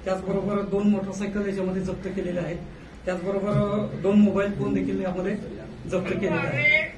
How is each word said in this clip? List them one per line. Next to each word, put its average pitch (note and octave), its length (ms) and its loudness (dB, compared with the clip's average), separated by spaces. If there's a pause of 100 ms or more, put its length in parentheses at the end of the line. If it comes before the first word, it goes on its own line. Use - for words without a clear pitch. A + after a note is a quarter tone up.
त्याचबरोबर F#3+ 580 0
दोन G3+ 260 2
मोटरसायकल G3 600 0
याच्यामध्ये F#3 340 -2
जप्त F#3 260 -4
केलेल्या F3 340 -2
आहेत, - 140 -4 (480)
त्याचबरोबर, F#3+ 460 -2
अ, G3+ 500 2
दोन G3+ 200 6
मोबाईल G3 320 6
फोन G3 220 0
देखील F#3+ 280 0
यामध्ये F#3 340 -2 (540)
जप्त F#3 220 0
केलेले F3 220 0
आहेत. G3 500 2 (140)